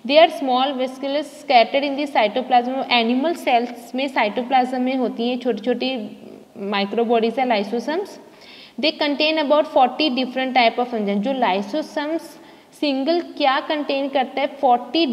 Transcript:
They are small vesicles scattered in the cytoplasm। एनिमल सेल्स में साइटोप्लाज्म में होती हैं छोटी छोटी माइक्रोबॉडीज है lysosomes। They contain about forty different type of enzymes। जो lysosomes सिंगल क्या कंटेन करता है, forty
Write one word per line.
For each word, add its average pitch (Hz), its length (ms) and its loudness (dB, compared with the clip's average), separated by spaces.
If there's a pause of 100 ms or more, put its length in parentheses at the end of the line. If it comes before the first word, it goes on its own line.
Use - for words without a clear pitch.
They 311 200 8
are - 160 -4
small 262 300 0
vesicles 269 520 -4
scattered 254 580 2
in 277 160 -2
the 285 160 -4
cytoplasm। 247 760 2
एनिमल 247 420 2
सेल्स 247 600 -2
में 269 120 -2
साइटोप्लाज्म 254 760 0
में 254 140 0
होती 233 340 -2
हैं 247 100 -2
छोटी 240 220 -2
छोटी 247 560 -4 (400)
माइक्रोबॉडीज 220 840 0
है 254 80 0
lysosomes। 240 600 -2 (760)
They 311 200 0
contain 302 380 0
about 294 240 4
forty 269 460 2
different 254 480 -2
type 226 180 4
of 240 120 -2
enzymes। 208 300 -2
जो 240 160 -2
lysosomes 285 880 -2 (580)
सिंगल 294 420 0
क्या 277 380 0
कंटेन 285 500 -2
करता 262 320 -2
है, 285 180 -4
forty 262 540 2